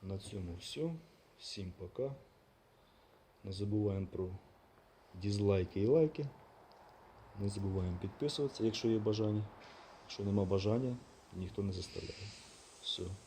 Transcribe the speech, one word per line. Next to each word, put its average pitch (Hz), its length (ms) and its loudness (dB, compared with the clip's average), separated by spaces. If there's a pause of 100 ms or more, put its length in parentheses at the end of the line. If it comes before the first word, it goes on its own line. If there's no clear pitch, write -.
На 95 120 -2
цьому 92 360 -8
все. 147 360 -4 (480)
Всім 92 400 -8
пока. 135 360 -6 (1300)
Не 101 80 -6
забуваємо 101 540 2
про 92 220 -4 (880)
дизлайки 98 680 4
і 101 60 4
лайки. 151 400 4 (1120)
Не 101 80 2
забуваємо 95 520 0
підписуватися, 139 640 -2
якщо 113 240 2
є 113 100 6
бажання. 107 440 2 (600)
Якщо - 200 -6
нема 101 200 6
бажання, 107 520 2 (360)
ніхто 90 300 -4
не 98 100 0
заставляє. 90 580 -8 (520)
Все. - 200 -4 (240)